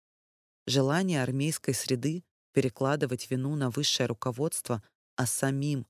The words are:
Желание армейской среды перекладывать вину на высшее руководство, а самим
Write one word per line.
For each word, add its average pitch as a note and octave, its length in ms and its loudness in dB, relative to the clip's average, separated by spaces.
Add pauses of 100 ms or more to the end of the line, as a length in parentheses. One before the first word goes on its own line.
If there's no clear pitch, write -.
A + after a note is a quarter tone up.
(680)
Желание C#3+ 560 4
армейской C3+ 520 0
среды C#3 500 -2 (280)
перекладывать C3+ 800 0
вину C3 240 -2
на C3+ 160 0
высшее B2+ 380 0
руководство, A#2+ 760 -4 (320)
а B2+ 120 0
самим C#3 640 -2